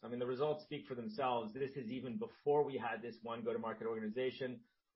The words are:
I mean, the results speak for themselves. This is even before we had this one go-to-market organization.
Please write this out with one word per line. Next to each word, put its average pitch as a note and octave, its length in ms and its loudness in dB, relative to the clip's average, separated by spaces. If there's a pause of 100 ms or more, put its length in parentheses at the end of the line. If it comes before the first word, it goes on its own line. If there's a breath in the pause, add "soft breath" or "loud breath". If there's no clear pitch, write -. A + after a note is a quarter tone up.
I A2+ 60 -6
mean, A#2+ 100 -4
the B2 80 0
results D3 380 2
speak C3+ 240 -6
for C3 60 -4
themselves. A#2 580 0
This C3+ 240 -2
is A#2 140 -4
even B2 260 -4
before C#3+ 480 4
we C3+ 140 0
had A2+ 240 -2
this A#2 200 -6
one A#2 220 -4
go-to-market A2+ 420 0
organization. A#2 720 0 (360 soft breath)